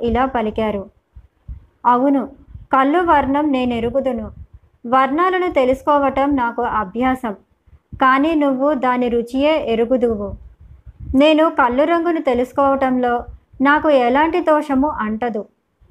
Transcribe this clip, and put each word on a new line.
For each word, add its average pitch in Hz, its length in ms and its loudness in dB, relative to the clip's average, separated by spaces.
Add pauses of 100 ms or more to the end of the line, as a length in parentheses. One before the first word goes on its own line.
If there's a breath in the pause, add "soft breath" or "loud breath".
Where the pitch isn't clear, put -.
ఇలా 240 220 0
పలికారు, 214 640 -4 (960)
"అవును, 254 420 2 (280)
కళ్ళు 277 420 0
వర్ణం 294 540 2
నేనెరుగుదును. 240 800 -2 (560)
వర్ణాలను 330 640 0
తెలుసుకోవటం 269 840 0
నాకు 233 260 -2
అభ్యాసం, 226 720 -4 (600)
కానీ 277 400 2
నువ్వు 285 400 0
దాని 247 340 0
రుచియే 254 640 -2
ఎరుగుదువు. 220 640 -2 (800)
నేను 311 340 4
కళ్ళు 262 320 0
రంగును 339 380 0
తెలుసుకోవటంలో 254 1040 0 (360)
నాకు 302 280 4
ఎలాంటి 294 520 2
దోషము 302 480 0
అంటదు, 214 580 -6 (440)